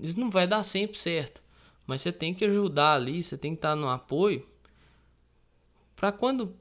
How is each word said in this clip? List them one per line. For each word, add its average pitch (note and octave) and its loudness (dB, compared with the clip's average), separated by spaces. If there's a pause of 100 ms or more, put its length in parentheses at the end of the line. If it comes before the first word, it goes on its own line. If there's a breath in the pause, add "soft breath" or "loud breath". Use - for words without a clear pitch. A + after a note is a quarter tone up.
isso E3+ -6
não B3 0
vai F#3 4
dar G#3 2
sempre G3+ -4
certo. D#3+ -4 (440 soft breath)
Mas C3+ -6
você F3 -2
tem E3+ -2
que F#3 -4
ajudar E3 4
ali, C#3 -2
você C#3 -10
tem D3+ -6
que D#3 -12
tá D3+ 0
no D3+ -2
apoio C#3 0 (1500 soft breath)
pra G3+ 0
quando A#3+ -2